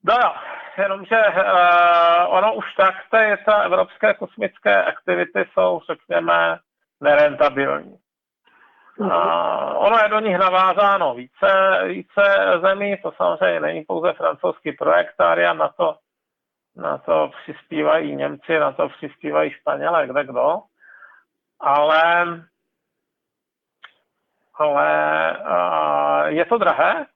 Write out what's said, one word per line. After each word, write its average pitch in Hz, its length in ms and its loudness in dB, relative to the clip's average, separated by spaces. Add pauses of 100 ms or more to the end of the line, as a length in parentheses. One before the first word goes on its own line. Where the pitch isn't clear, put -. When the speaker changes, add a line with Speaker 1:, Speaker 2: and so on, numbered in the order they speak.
Speaker 1:
No 196 100 2 (100)
jo, 170 100 0 (440)
jenomže, 196 380 -4
eh, 175 1120 4
ono 202 260 2
už 208 200 -10
tak, 190 220 2 (140)
to 220 80 2
je, 214 200 2
ta 208 240 2
evropské 185 520 0
kosmické 196 720 -2
aktivity 180 720 -4
jsou, 180 340 0
řekněme, 170 720 -2 (440)
nerentabilní. 143 960 0 (1000)
Speaker 2:
Mhm. 196 120 -2
Speaker 1:
A - 680 0
ono 220 260 2
je 208 60 0
do 214 100 0
nich 202 180 -2
navázáno 185 760 2
více, 190 760 0
více 190 360 -2 (380)
zemí, 196 400 -2
to 165 100 -8
samozřejmě 175 480 -2
není 156 220 -6
pouze 170 320 -4
francouzský 160 580 -6
projekt 165 500 -2
Ariane, 170 380 0
na 151 80 -2
to, 160 300 -4 (760)
na 147 220 -8
to 156 340 -2 (120)
přispívají 151 720 -4
Němci, 143 440 -6
na 143 120 -2
to - 180 -4
přispívají 151 640 -6
Španělé, 147 560 -4
kde 135 160 -4
kdo. 135 380 -2 (1000)
Ale, 156 680 2 (2250)
ale, 147 320 0 (500)
a, 90 880 0
je 156 180 -2
to 240 120 -2
drahé 190 480 0 (100)